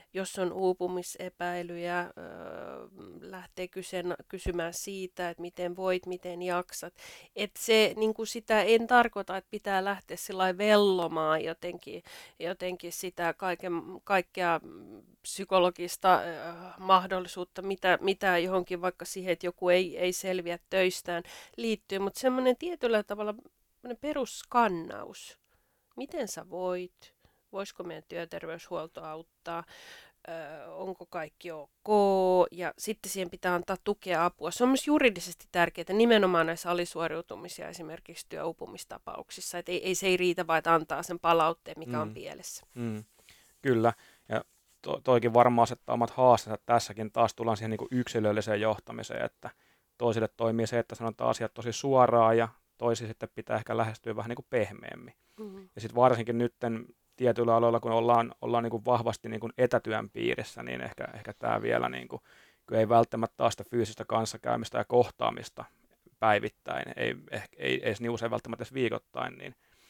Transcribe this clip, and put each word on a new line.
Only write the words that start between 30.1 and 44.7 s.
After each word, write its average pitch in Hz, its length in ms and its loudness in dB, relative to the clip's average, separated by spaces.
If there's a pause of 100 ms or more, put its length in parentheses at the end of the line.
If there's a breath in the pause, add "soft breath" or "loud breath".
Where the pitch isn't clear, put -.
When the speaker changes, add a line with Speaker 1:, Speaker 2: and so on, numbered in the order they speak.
Speaker 1:
Öö, 156 380 -12
onko 180 380 -12
kaikki 165 460 -12
ok? - 360 -16 (640)
Ja 170 260 -6
sitten - 340 -8
siihen 185 180 -6
pitää 180 260 0
antaa 180 280 -2
tukea 190 300 -2
ja 165 120 4
apua. 175 260 -4
Se 247 120 -2
on 254 60 6
myös 262 180 2
juridisesti 233 640 2
tärkeää 170 420 0
nimenomaan 202 520 6
näissä 170 240 -4
alisuoriutumisia 165 1000 -6
esimerkiksi 165 600 -14
työuupumistapauksissa. - 1300 -10
Et 175 120 -10
ei, 180 180 -4
ei, 185 80 0
se 190 120 -2
ei 185 100 4
riitä 175 300 0
vaan, 165 100 4
että 165 160 2
antaa 160 300 0
sen 175 160 -10
palautteen, 165 600 2
mikä 151 220 -6
on 156 60 -6
Speaker 2:
Mm. 156 60 -12
Speaker 1:
pielessä. - 520 -14 (100)
Speaker 2:
Mm. 113 280 -6 (580 soft breath)
Kyllä. 117 320 4 (360 soft breath)
Ja 110 140 -2 (380)